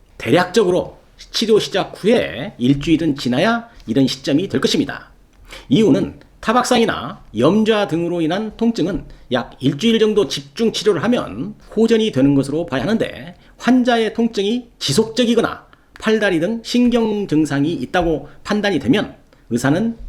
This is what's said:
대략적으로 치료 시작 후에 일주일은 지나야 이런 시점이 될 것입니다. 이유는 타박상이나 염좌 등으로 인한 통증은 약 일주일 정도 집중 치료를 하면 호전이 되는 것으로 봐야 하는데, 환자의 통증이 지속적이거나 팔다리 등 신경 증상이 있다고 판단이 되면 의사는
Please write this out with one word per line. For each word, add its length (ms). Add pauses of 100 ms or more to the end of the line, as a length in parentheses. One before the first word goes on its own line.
(180)
대략적으로 800 (200)
치료 420
시작 360
후에 600
일주일은 580
지나야 540 (160)
이런 220
시점이 420
될 100
것입니다. 520 (580)
이유는 500 (200)
타박상이나 840 (140)
염좌 500
등으로 340
인한 360
통증은 480 (260)
약 280
일주일 400
정도 280
집중 440
치료를 320
하면 520 (200)
호전이 360
되는 240
것으로 300
봐야 180
하는데, 520 (220)
환자의 560
통증이 560 (100)
지속적이거나 880 (320)
팔다리 400
등 240
신경 640
증상이 460
있다고 560 (140)
판단이 360
되면 360 (340)
의사는 480 (120)